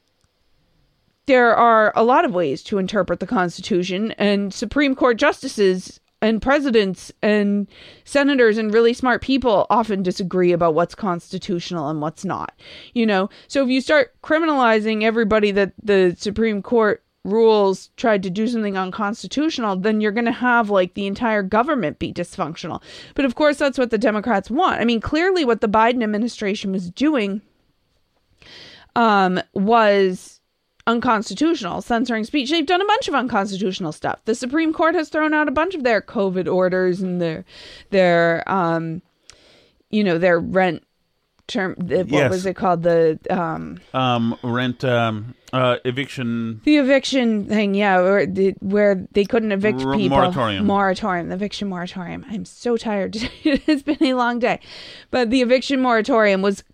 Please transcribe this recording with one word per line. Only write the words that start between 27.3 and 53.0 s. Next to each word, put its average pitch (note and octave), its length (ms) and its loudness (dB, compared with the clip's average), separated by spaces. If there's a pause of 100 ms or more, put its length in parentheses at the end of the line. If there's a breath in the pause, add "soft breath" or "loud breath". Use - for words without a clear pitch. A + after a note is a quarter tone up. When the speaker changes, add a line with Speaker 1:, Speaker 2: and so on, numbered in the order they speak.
Speaker 1:
um, G3 420 4 (140)
was G3+ 840 2 (520)
unconstitutional, A3+ 960 -2
censoring A#3 400 -2
speech. B3+ 260 -4
They've D#4+ 160 0
done F4+ 160 0
a G4 40 -2
bunch A4 220 0
of F4 60 -4
unconstitutional G3 800 -2
stuff. - 340 -6
The A3 80 0
Supreme D#4 400 -2
Court D#4+ 220 0
has D#4 140 -2
thrown D#4 260 0
out D4+ 120 0
a D4 40 -2
bunch E4 240 -2
of D4 80 -8
their A3+ 180 2
covid F#3 500 -4
orders F#3 480 0
and F3+ 220 -4
their, E3 240 -4 (460 loud breath)
their, E3+ 600 4
um, E3 520 -2 (880 soft breath)
you G#3+ 120 2
know, F3+ 140 2
their F3 220 4
rent F3+ 440 0 (600)
term. F#3+ 320 -4
The, F3 280 -2
what - 40 -10
Speaker 2:
Yes. C#3+ 220 2
Speaker 1:
was F#3 160 -4
it F3+ 80 -4
called? F3 260 0
The, E3 380 2 (100)
um, E3 500 -6 (140)
Speaker 2:
Um, B2 500 0
rent, B2 400 -4
um, A#2 520 -2 (160)
uh, B2+ 320 2
eviction. A#2 800 -6
Speaker 1:
The D4+ 140 4
eviction B3+ 680 0
thing, G#3 280 0
yeah, G3 240 2
or F#3+ 300 2
the, F#3+ 320 0
where G3+ 540 0
they G3+ 120 2
couldn't A3 260 -2
evict G3 300 0
Speaker 2:
R-, C3+ 140 0
Speaker 1:
people. F#3 200 2
Speaker 2:
moratorium. C#3 520 2
Speaker 1:
Moratorium, F#3+ 600 -2
the F3 40 -6
eviction G3+ 340 -8
moratorium. F3 600 -10
I'm F#3+ 160 -10
so A#3+ 320 -4
tired. G3+ 400 -4